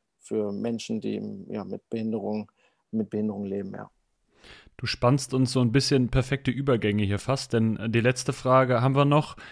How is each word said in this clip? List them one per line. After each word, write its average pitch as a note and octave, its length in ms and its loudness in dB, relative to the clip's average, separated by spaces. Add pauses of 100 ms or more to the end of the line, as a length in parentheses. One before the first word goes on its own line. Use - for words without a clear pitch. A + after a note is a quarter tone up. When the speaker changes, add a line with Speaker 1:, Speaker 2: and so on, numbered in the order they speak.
(200)
Speaker 1:
für G#2 320 -4
Menschen, A2+ 480 -6
die, G#2+ 220 -6 (280)
ja, G#2 140 -8
mit G2 260 -12
Behinderung, G#2+ 640 -6 (400)
mit A2 180 -4
Behinderung G#2 360 -4
leben, G2 300 -8
ja. G2+ 140 -16 (880)
Speaker 2:
Du - 80 -10
spannst B2+ 480 2
uns B2+ 180 2
so C3+ 80 2
ein A#2+ 140 4
bisschen C3 360 4
perfekte C3 420 0
Übergänge A2+ 520 0
hier G2+ 160 0
fast, - 340 -4
denn, A2+ 240 2
äh, A2 120 -6
die A2+ 120 2
letzte B2+ 320 0
Frage B2+ 480 4
haben C3 140 4
wir C#3+ 100 6
noch, D3 300 2 (160)